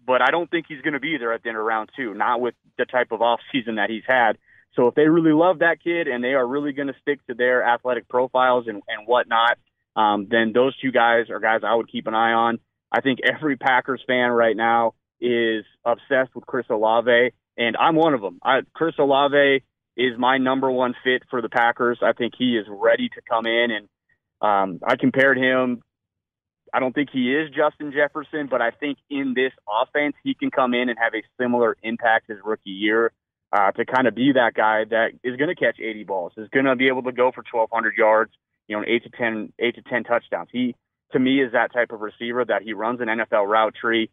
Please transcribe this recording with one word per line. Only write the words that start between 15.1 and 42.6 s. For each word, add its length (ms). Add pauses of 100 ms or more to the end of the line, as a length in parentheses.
is 440 (200)
obsessed 500
with 120
Chris 220
Olave, 640 (260)
and 200
I'm 180
one 180
of 80
them. 220
I, 200 (120)
Chris 240
Olave 640 (340)
is 220
my 200
number 320
one 240 (100)
fit 260
for 100
the 80
Packers. 540
I 100
think 240
he 200
is 120
ready 400
to 140
come 240
in, 240
and, 180 (540)
um, 440
I 100
compared 420
him, 440 (920)
I 60
don't 140
think 160
he 240
is 140
Justin 440
Jefferson, 580
but 100
I 120
think 260 (100)
in 260
this 180 (140)
offense, 560
he 120
can 160
come 240
in 160
and 80
have 160
a 80 (180)
similar 420
impact 460
his 160
rookie 260
year, 420 (400)
uh, 200
to 140
kinda 260
be 200
that 200
guy 320
that 280 (100)
is 140
gonna 180
catch 260
eighty 240
balls, 320
is 140
gonna 260
be 120
able 160
to 80
go 200
for 120
twelve 280
hundred 240
yards, 360 (360)
you 80
know, 60
an 60
eight 160
to 60
ten, 480
eight 180
to 60
ten 220
touchdowns. 480
He, 220 (380)
to 60
me, 220
is 120
that 200
type 200
of 100
receiver 420
that 180